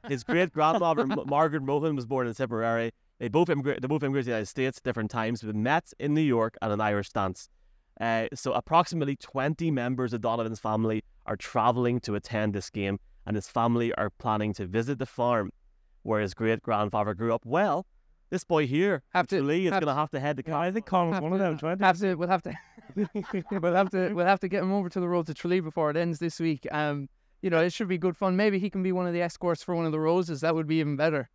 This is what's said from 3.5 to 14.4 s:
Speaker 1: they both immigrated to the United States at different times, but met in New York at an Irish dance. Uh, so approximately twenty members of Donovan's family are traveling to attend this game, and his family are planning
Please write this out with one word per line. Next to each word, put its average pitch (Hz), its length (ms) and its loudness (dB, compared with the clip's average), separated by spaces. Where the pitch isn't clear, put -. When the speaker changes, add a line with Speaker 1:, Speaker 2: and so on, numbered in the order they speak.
Speaker 1:
they 127 80 -4
both 151 160 0
immigrated 135 220 0
to 123 60 -2
the - 0 -
United 110 160 -2
States 123 320 -2
at - 40 -20
different 117 260 -2
times, 113 320 -2
but 107 140 -6
met 131 440 0
in 147 140 0
New 156 60 2
York 117 420 2
at 107 100 0
an 104 100 0
Irish 104 300 0
dance. 95 360 -2
Uh, 113 340 0
so 131 200 -4
approximately 151 600 0
twenty 156 560 -2
members 123 420 0
of 110 80 -2
Donovan's 113 380 -2
family 110 440 0
are 101 120 -4
traveling 120 640 2
to 104 140 -4
attend 107 380 -2
this 98 160 -6
game, 98 300 -2
and 107 100 -2
his 101 120 -4
family 117 480 0
are 104 140 -2
planning 107 440 -2